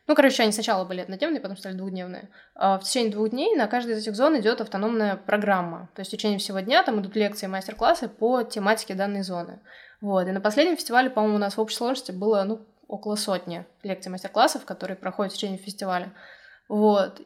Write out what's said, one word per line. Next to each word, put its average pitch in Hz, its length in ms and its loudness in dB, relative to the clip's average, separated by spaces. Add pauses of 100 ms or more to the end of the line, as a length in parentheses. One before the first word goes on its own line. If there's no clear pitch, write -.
Ну, 302 80 6
короче, 269 280 6
они 214 80 4
сначала 208 340 0
были 185 160 -6
однодневные, 254 380 -2
потом 190 180 -8
стали 190 160 -12
двухдневные. 185 560 -8 (260)
А 190 240 4
в 190 40 -10
течение 226 280 0
двух 214 180 0
дней 311 260 2
на 233 120 4
каждой 240 260 -2
из 214 60 -2
этих 214 160 -6
зон 277 240 4
идёт 226 220 2
автономная 214 540 0
программа. 185 800 -2
То 202 60 -12
есть 190 100 -10
в - 40 -8
течение 208 240 -2
всего 196 200 -6
дня 262 240 4
там 226 160 0
идут 190 160 -6
лекции, 208 320 -2
мастер-классы 220 600 0
по 240 360 0
тематике 214 520 0
данной 196 280 -2
зоны. 175 360 -8 (420)
Вот. 190 260 0
И 190 40 -2
на 196 100 -2
последнем 277 340 4
фестивале, 254 340 2
по-моему, 214 260 2
у 208 40 2
нас 202 180 -2
в 220 40 0
общей 214 160 -2
сложности 247 340 -4
было, 196 320 2
ну, 220 180 -2 (260)
около 208 280 -4
сотни 180 500 -4 (180)
лекций, 185 280 -6
мастер-классов, 214 540 0
которые 185 320 -8
проходят 196 360 -4
в - 20 -14
течение 196 220 -6
фестиваля. 190 560 -6 (540)
Вот. 208 580 4